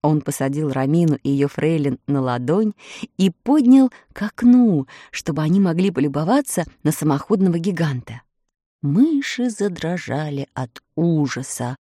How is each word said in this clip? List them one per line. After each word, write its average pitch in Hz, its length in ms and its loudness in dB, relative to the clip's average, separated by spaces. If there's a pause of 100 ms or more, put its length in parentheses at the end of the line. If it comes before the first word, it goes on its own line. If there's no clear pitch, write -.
Он 151 180 2
посадил 139 500 -4
Рамину 147 520 0
и 139 80 -2
её 139 160 2
фрейлин 147 580 -2
на 139 160 -2
ладонь 131 520 -2 (440)
и 185 140 2
поднял 262 600 4 (220)
к - 80 -10
окну, 226 640 4 (240)
чтобы 156 320 -4
они 165 180 2
могли 185 300 2
полюбоваться 165 760 -2 (200)
на 151 80 2
самоходного 170 680 0
гиганта. 156 640 -4 (640)
Мыши 254 680 0
задрожали 156 1040 -6
от - 300 -10 (120)
ужаса 139 800 -2 (120)